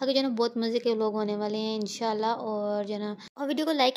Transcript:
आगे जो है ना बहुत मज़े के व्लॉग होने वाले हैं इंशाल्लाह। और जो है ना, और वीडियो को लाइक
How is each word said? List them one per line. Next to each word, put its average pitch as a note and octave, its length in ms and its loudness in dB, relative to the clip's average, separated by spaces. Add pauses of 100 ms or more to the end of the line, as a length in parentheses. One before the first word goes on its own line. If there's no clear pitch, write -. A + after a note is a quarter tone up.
आगे C4 100 2
जो C4 40 4
है C4+ 60 4
ना C4+ 60 2
बहुत A#3+ 280 2
मज़े A3+ 220 0
के A#3 140 2
व्लॉग A3 200 2
होने G#3 220 0
वाले G#3 220 -2
हैं A3 220 -2
इंशाल्लाह। A3 540 0
और G#3 520 -2
जो G#3 80 -6
है G#3 60 -4
ना, G#3 180 -4 (200)
और C#4 100 -4
वीडियो D4+ 180 0
को D#4+ 60 0
लाइक C4 260 4